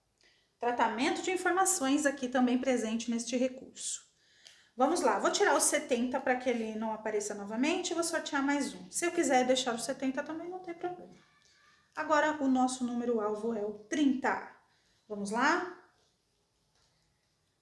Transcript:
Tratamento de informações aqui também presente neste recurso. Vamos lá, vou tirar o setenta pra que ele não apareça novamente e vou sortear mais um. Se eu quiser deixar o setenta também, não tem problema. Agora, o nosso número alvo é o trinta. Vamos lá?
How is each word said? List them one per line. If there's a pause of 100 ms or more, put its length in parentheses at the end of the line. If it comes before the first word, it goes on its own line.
(580)
Tratamento
de
informações
aqui
também
presente
neste
recurso. (680)
Vamos
lá,
vou
tirar
o
setenta
pra
que
ele
não
apareça
novamente
e
vou
sortear
mais
um.
Se
eu
quiser
deixar
o
setenta
também,
não
tem
problema. (800)
Agora,
o
nosso
número
alvo
é
o
trinta. (540)
Vamos
lá? (1800)